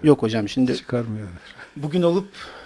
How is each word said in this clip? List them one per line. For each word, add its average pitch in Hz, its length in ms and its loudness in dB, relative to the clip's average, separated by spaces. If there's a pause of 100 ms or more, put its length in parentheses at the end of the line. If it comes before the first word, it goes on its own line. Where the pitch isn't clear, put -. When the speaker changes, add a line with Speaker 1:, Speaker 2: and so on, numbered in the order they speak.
Speaker 1:
Yok 147 180 8
hocam, 110 280 0
şimdi 127 280 0
Speaker 2:
Çıkarmıyorlar. 107 560 -6 (420)
Speaker 1:
bugün 151 260 -2
olup 180 260 2 (380)